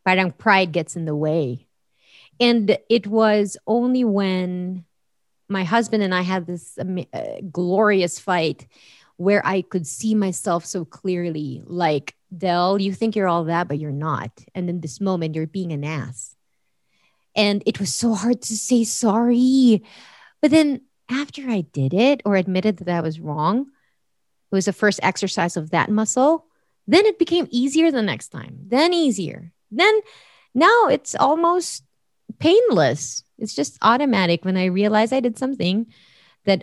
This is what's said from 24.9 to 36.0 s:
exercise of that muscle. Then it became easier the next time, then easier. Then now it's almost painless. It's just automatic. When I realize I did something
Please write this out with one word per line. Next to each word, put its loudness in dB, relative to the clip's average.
exercise -2
of -8
that 0
muscle. 2
Then 6
it 0
became 0
easier 2
the 0
next -4
time, -16
then 2
easier. -2
Then 2
now 6
it's -2
almost 0
painless. 2
It's -10
just -6
automatic. 2
When -2
I 0
realize 0
I 0
did -2
something -2